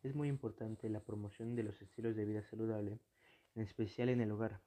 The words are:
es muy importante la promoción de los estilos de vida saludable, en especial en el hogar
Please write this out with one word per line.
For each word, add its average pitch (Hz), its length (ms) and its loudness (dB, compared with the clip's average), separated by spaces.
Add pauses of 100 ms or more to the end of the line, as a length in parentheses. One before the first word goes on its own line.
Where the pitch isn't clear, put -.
es 135 140 -4
muy 147 140 2
importante 113 600 -2
la 110 120 0
promoción 107 540 -4
de 117 80 2
los 101 180 -4
estilos 113 340 -2
de 107 80 0
vida 107 200 0
saludable, 110 580 0 (540)
en 113 80 0
especial 113 440 0
en 123 140 6
el 107 100 4
hogar 107 360 0